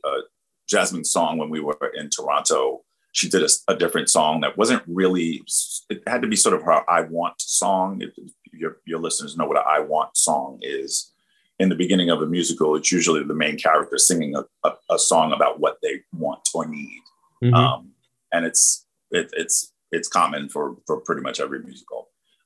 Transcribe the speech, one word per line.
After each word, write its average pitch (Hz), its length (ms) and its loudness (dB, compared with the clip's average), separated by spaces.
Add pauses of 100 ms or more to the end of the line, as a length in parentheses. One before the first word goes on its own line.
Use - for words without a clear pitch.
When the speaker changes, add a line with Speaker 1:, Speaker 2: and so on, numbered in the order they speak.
Speaker 1:
uh, 69 180 -2 (460)
Jasmine's 92 440 0
song 80 260 0
when 78 140 -4
we 78 80 -4
were 73 180 -4 (160)
in 76 160 -10
Toronto, 71 720 0 (300)
she - 180 -2
did 95 140 4
a, - 20 4
s-, - 220 2
a 95 80 2
different 85 340 0
song 78 320 2
that - 160 -2
wasn't 117 300 2
really, 90 600 0
s-, - 440 -4
it 104 160 -8
had 120 160 -2
to 117 40 -2
be 107 80 0
sort 95 200 4
of - 80 -4
her 82 260 4
"I 85 120 4
Want" 82 380 -4
song. 95 640 0
If - 120 -10 (380)
your, 80 340 -8
your 82 140 -6
listeners 78 380 -6
know 80 80 0
what 73 120 0
an - 100 2
I 78 140 4
Want 76 360 -2
song 67 460 0
is, - 480 -6 (480)
in 95 100 4
the 85 60 2
beginning 90 340 2
of 80 140 2
a - 20 0
musical, 78 500 0
it's 76 160 0
usually 85 320 2
the 73 120 -4
main 76 240 -2
character 76 400 2
singing 78 360 2
a, 67 80 -4 (240)
a, - 60 0 (160)
a 85 80 2
song 80 360 4
about 71 260 2
what 71 240 0
they - 180 -4 (100)
want 80 440 -4
or - 100 -2
need. 76 360 -12 (420)
Speaker 2:
Mm-hmm. 120 100 6
Speaker 1:
Um, 69 380 2 (420)
and 85 100 0
it's, - 440 0 (240)
it, 85 220 -2
it's, - 380 -4 (200)
it's 82 160 -4
common 76 420 0
for, 71 280 -6 (100)
for 67 140 -2
pretty 73 200 -4
much 65 180 -6
every 69 220 -6
musical. - 480 -16 (360)